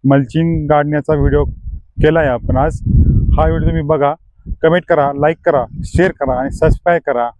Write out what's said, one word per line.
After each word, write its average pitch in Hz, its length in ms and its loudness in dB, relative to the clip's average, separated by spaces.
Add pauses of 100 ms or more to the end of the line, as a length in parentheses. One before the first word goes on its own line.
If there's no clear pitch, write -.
मल्चिंग 156 580 0
काढण्याचा 147 480 0
व्हिडिओ 143 280 0 (300)
केला - 460 0
आहे 147 100 0
आपण 123 280 -2
आज. 147 220 -2 (580)
हा 156 100 2
व्हिडिओ 160 200 0
तुम्ही 165 160 -2
बघा, 143 300 0 (480)
कमेंट 170 240 2
करा, 143 280 0
लाईक 147 320 0
करा, 143 200 0 (180)
शेअर - 280 0
करा 131 280 -4
आणि 135 120 -4
सबस्क्राईब 160 540 0
करा. 120 240 -2 (100)